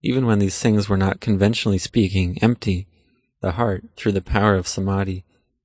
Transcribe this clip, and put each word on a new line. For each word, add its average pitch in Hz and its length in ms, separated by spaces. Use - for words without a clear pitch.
Even 127 240
when 110 140
these 98 200
things 107 280
were 101 100
not 95 220
conventionally 101 600
speaking 95 640
empty, 104 460
the 92 120
heart, 101 300
through 107 180
the 95 80
power 104 340
of 92 120
samadhi, 95 580